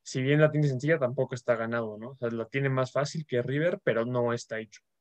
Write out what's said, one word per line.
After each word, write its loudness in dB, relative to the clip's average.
si -4
bien 4
la 8
tiene 2
sencilla, 2
tampoco -2
está 0
ganado, -4
¿no? -12
O -18
sea, -4
la -4
tiene -2
más 0
fácil -4
que 0
River, 0
pero 2
no 0
está -6
hecho, -14